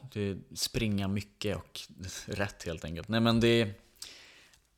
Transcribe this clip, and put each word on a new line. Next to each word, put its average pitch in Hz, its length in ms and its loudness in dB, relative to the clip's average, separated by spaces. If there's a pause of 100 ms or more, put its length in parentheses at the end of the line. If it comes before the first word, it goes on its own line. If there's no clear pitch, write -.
(120)
det 107 80 -4
är 98 180 -2 (160)
springa 104 540 0
mycket 98 480 -4
och - 240 -12 (460)
rätt 98 400 -4
helt 82 180 -6
enkelt. 82 240 -8
Nej, 113 120 2
men 117 200 6
det 117 80 8
är 117 260 6 (1040)